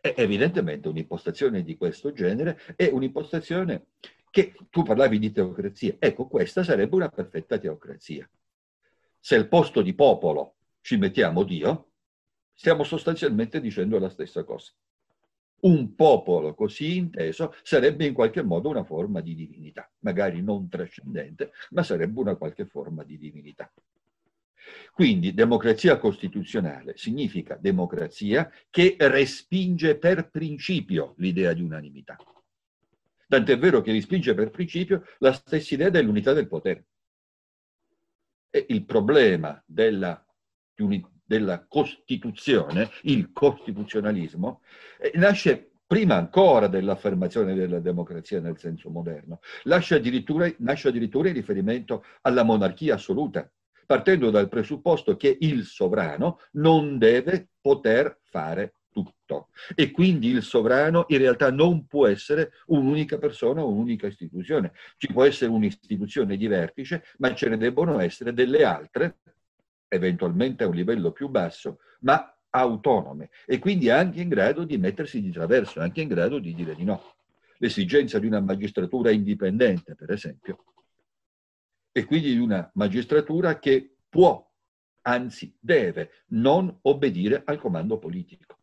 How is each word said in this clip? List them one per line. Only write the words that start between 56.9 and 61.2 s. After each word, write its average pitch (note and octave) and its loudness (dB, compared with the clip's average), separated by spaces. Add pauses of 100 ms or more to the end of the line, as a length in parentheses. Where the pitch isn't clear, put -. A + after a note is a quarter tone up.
deve B2 4 (100)
poter C3+ 2
fare E2+ -6 (160)
tutto. - -10 (260)
E C#3+ 2
quindi E3 2
il B2 0
sovrano C3+ 2
in C#3+ 2
realtà C3 4